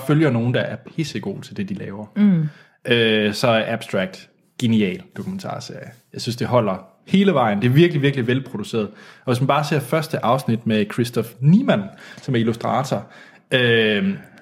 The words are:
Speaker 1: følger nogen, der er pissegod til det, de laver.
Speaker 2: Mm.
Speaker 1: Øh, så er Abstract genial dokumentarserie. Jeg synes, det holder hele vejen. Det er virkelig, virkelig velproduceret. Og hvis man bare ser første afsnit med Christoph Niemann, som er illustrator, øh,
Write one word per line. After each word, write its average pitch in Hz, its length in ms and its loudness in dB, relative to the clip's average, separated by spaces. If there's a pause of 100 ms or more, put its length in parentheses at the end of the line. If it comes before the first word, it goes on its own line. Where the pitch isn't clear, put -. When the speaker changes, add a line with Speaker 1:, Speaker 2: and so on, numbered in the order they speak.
Speaker 1:
følger 151 240 4
nogen, 117 240 0
der 113 60 0
er - 160 -6 (200)
pissegod 101 460 -6
til - 140 -16
det, 101 120 -6
de 101 60 -6
laver. 98 320 -12 (100)
Speaker 2:
Mm. 180 320 4 (440)
Speaker 1:
Øh, 110 420 2
så 123 140 0
er 110 240 2
Abstract - 560 -6 (300)
genial 107 440 0 (140)
dokumentarserie. - 760 -12 (220)
Jeg 127 80 -12
synes, 120 160 -6
det 113 100 -4
holder 104 400 0 (200)
hele 190 280 4
vejen. 110 280 2
Det 123 40 2
er 123 60 4
virkelig, 156 300 4
virkelig 131 240 0
velproduceret. 113 640 -4 (360)
Og 127 80 0
hvis 120 80 0
man 135 80 -2
bare 143 160 2
ser 147 160 -2
første - 440 -4
afsnit 117 420 0
med 107 260 0
Christoph 120 360 -2 (120)
Niemann, 160 420 4 (400)
som 131 120 -4
er 120 40 2
illustrator, 113 680 -2 (440)
øh, 110 640 2 (280)